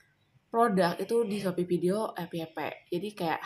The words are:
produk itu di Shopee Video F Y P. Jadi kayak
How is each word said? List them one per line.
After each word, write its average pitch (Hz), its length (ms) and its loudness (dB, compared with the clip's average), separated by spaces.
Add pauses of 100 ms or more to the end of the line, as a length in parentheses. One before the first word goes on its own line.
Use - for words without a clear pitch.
(500)
produk 190 520 4
itu 226 240 2
di 202 160 -2
Shopee 175 280 -2
Video 180 480 0
F 170 160 -8
Y 160 160 -4
P. - 80 -10 (320)
Jadi 175 240 -4
kayak - 320 -2